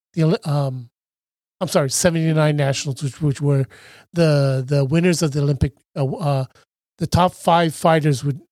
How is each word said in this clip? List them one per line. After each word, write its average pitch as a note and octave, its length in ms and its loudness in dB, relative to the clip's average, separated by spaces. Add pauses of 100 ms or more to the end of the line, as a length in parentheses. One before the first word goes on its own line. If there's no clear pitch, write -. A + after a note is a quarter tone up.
(140)
The E3 100 0
Oli-, E3 220 0
um, C3+ 440 -4 (720)
I'm F3+ 60 -4
sorry, C#3+ 240 0
seventy-nine D#3+ 640 0
Nationals, C3+ 460 -4
which, C3+ 180 -8
which D3 180 -2
were C#3+ 260 0 (480)
the, C#3+ 520 2
the C#3+ 180 0
winners E3 380 0
of D#3 100 0
the D3 100 -2
Olympic, C#3+ 320 0 (220)
uh, C#3+ 100 -2
uh, C#3+ 400 -2 (520)
the E3 100 -4
top F3+ 260 2
five E3+ 420 2
fighters D#3 480 2
would C#3+ 160 -4 (120)